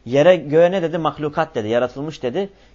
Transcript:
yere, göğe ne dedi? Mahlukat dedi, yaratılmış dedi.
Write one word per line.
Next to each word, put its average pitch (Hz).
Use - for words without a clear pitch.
yere, 147
göğe 156
ne 190
dedi? 165
Mahlukat 151
dedi, 107
yaratılmış 127
dedi. 165